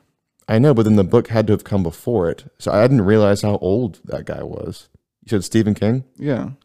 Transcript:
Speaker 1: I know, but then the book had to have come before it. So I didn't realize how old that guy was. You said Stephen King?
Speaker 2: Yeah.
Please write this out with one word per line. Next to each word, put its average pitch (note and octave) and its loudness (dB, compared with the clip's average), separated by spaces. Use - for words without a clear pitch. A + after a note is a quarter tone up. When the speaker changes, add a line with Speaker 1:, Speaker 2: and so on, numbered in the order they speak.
Speaker 1:
I A2 0
know, C#3 4
but A2+ 2
then G#2+ 4
the G2 4
book A2+ 0
had A2 0
to G#2+ 2
have G2 0
come G2 -4
before E2+ -4
it. - -8
So - -6
I G#2 2
didn't C3 4
realize G2+ 2
how G#2 -2
old G2+ -4
that - -10
guy C#2 -10
was. - -12
You - -12
said G2+ -2
Stephen G#2+ 0
King? B2 -2
Speaker 2:
Yeah. - -6